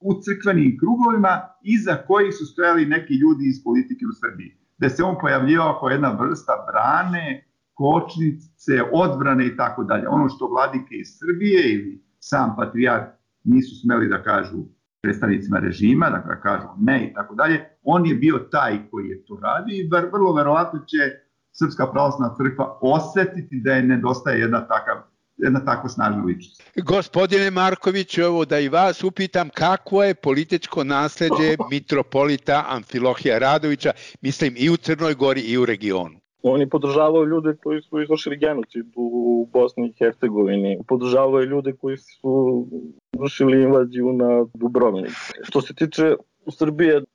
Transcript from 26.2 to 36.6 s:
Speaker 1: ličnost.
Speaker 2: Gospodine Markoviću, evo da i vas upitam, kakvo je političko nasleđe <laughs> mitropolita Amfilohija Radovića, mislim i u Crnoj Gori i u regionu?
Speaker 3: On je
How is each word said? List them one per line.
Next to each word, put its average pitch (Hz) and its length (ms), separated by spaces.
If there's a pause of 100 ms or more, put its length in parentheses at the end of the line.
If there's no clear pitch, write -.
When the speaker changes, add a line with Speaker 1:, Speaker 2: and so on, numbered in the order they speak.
Speaker 1:
ličnost. - 400 (220)
Speaker 2:
Gospodine 196 680
Markoviću, 185 680
evo 170 240
da 147 140
i 139 100
vas 175 340
upitam, 185 460
kakvo 190 540
je 196 120
političko 151 680
nasleđe 156 800
<laughs> 127 100
mitropolita 143 1000
Amfilohija 123 680
Radovića, 147 520 (300)
mislim 135 360
i 131 120
u 170 80
Crnoj 156 360
Gori 135 280
i 113 160
u 127 80
regionu? 98 580 (220)
Speaker 3:
On 131 140
je 139 100